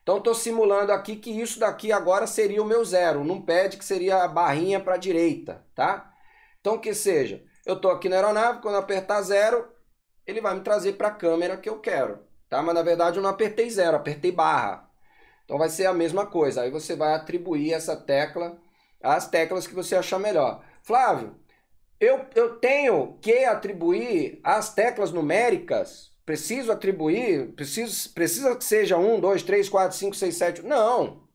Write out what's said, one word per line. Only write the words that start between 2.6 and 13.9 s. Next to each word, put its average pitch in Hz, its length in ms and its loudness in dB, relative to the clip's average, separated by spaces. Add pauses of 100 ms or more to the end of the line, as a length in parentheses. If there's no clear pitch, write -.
o - 20 2
meu 226 180 2
zero, 175 380 2
o 143 40 -4
numpad 185 520 0
que - 80 -16
seria 185 380 2
a 175 60 2
barrinha 170 520 2
pra 185 160 -2
direita, 165 760 -2
tá? 156 360 -2 (500)
Então, 214 180 -2
que 220 160 -6
seja, 151 500 -2 (220)
eu 185 120 -2
tô 190 120 2
aqui 180 180 0
na 185 80 2
aeronave, 214 460 2
quando 208 140 -2
apertar 196 440 -2
zero, 208 480 2 (580)
ele 214 140 -8
vai 196 140 -2
me 190 80 -8
trazer 196 320 0
pra 208 160 -2
câmera 175 480 -2
que - 100 -10
eu 220 100 -8
quero, 131 420 -2 (280)
tá? 135 140 -2
Mas, 170 120 0
na 170 80 2
verdade, 170 360 2
eu 196 40 -2
não 196 60 0
apertei 214 400 -2
zero, 175 300 2